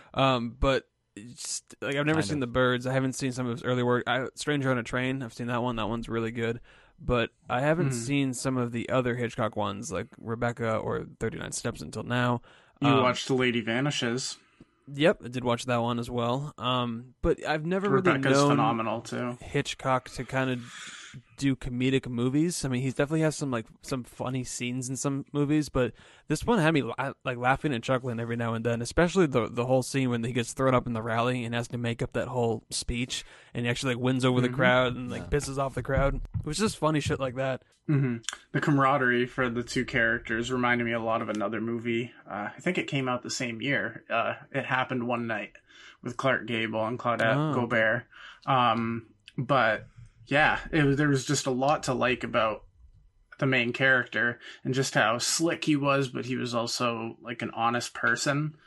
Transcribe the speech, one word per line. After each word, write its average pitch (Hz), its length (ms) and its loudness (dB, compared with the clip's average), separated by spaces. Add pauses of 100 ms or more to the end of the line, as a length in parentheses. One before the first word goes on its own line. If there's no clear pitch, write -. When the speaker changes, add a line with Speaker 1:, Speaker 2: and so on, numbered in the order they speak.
(140)
Speaker 1:
Um, 123 440 2
but 135 260 2 (320)
it's, - 460 -10 (180)
like, 135 160 -4
I've 147 100 0
never 160 140 4
Speaker 2:
Kind - 80 0
Speaker 1:
seen 151 80 -2
Speaker 2:
of. 139 60 -2
Speaker 1:
The 123 40 0
Birds. 123 400 2
I 127 60 -2
haven't 131 220 0
seen 131 180 -4
some 123 140 -4
of 117 60 -2
his - 120 -8
early 123 180 2
work. 123 240 2
I, 123 200 0 (100)
Stranger 143 340 0
on 123 80 2
a 113 60 -2
Train. 131 400 -2
I've 113 100 -12
seen 120 140 -6
that 120 140 0
one. 123 140 0
That 107 120 -2
one's 117 200 -4
really 113 220 -2
good. 117 300 -2 (400)
But 120 300 0 (200)
I 123 120 0
haven't 143 260 2
Speaker 3:
Hmm. 131 40 0
Speaker 1:
seen 131 420 0
some 131 220 -2
of 120 140 0
the 117 200 -4
other 123 260 2
Hitchcock 113 400 -4
ones, 101 340 -4
like 95 160 -4 (140)
Rebecca 117 560 -2
or 113 300 -4 (120)
Thirty-nine - 340 -6
Steps - 300 -6
until - 220 -10
now. 123 360 0 (400)
Speaker 3:
You 139 80 2
Speaker 1:
Um, 117 140 6
Speaker 3:
watched 123 240 0
The 135 80 0
Lady 123 260 2
Vanishes. 127 800 -2 (540)
Speaker 1:
Yep, 143 320 2
I - 40 -10
did 123 160 -6
watch 117 220 0
that 123 120 2
one 120 220 0
as 120 100 -8
well. 123 480 -2
Um, 123 640 -2
but - 240 2
I've 151 180 0
never 190 240 0
Speaker 3:
Rebecca's 135 360 4
Speaker 1:
really 135 160 6
known 143 100 6
Speaker 3:
phenomenal, 113 500 2
too. 123 400 -6
Speaker 1:
Hitchcock - 680 -2
to 127 140 -8
kinda 131 340 0 (760)
do 139 180 2
comedic 127 540 0
movies. 131 560 0
I 139 40 -2
mean, 127 140 0
he 135 60 0
definitely 147 320 0
has 156 160 2
some, 143 140 -4
like, 117 160 -2 (160)
some 127 200 -4
funny 127 420 -6
scenes 123 440 -6
in 131 80 -4
some 139 360 -2
movies, 147 360 2
but 123 240 0 (360)
this 151 160 -2
one 226 140 4
had 160 160 4
me 139 80 4
la-, 123 300 -4 (120)
like, 127 120 -2
laughing 131 360 2
and 117 120 -2
chuckling 127 340 0
every 117 180 -4
now 113 180 -2
and 113 100 -4
then, 117 180 0
especially 170 440 4
the, 127 220 2
the 120 180 -2
whole 131 160 4
scene 131 280 0
when 117 140 0
he 120 80 -2
gets 120 200 -2
thrown 131 220 2
up 123 120 2
in 120 80 -4
the 110 80 -4
rally 117 420 0
and 117 100 -4
has 117 140 -2
to 123 100 -6
make 117 240 -4
up 123 120 -4
that 117 140 -2
whole 117 420 0
speech, - 540 -4 (300)
and 120 120 -2
he 120 40 2
actually, 123 240 0
like, 120 80 -4
wins 127 220 2
over 127 160 6
the 123 80 4
Speaker 3:
Mm-hmm. 123 80 -4
Speaker 1:
crowd 127 400 4
and, 123 140 -8
like, 117 200 -8
Speaker 2:
Yeah. 147 80 2
Speaker 1:
pisses 139 200 -4
off 135 160 -2
the 127 80 -4
crowd. 135 340 2
It - 300 -6
was 151 120 -4
just 214 200 0
funny 156 220 2
shit 139 200 -2
like 127 160 -2
that. 131 260 -2 (280)
Speaker 3:
Mm-hmm. 131 280 2 (340)
The 147 80 0
camaraderie 131 680 4
for 127 240 -2
the 120 140 -2
two 123 200 -2
characters 117 680 0
reminded 120 320 2
me 117 80 -2
a 117 80 -2
lot 113 200 0
of 110 80 -4
another 107 320 -2
movie. 117 520 -2 (180)
Uh, 104 260 -6
I - 40 -16
think 180 180 -2
it - 80 -4
came 135 220 -2
out 123 160 -2
the - 60 -10
same 117 300 -6
year. 117 480 -4
Uh, 113 260 -2 (180)
It 131 140 -4
Happened 127 420 -2
One 120 180 -4
Night 104 260 -8 (480)
with 117 160 -10
Clark 123 300 0
Gable 113 400 -2
and 120 120 -4
Claudette 113 380 2
Speaker 1:
Oh, 151 140 0
okay. 139 80 -2
Speaker 3:
Colbert. 113 480 2 (400)
Um, 117 600 2 (300)
but 113 500 2 (400)
yeah, 139 340 4 (100)
it 151 140 4
was, 139 120 4
there 147 120 4
was 135 180 2
just 143 200 0
a 139 40 2
lot 135 340 2
to 131 100 0
like 120 300 2
about 113 380 0 (760)
the 147 80 2
main 123 260 2
character 120 640 2 (240)
and 131 120 -2
just 135 200 0
how 117 240 4
slick 160 460 0
he 156 100 4
was, 139 340 2
but 123 180 -8
he 123 100 -2
was 120 180 -4
also, 117 640 -2
like, 117 220 -8
an 117 120 -4
honest 117 380 0
person 143 600 0 (120)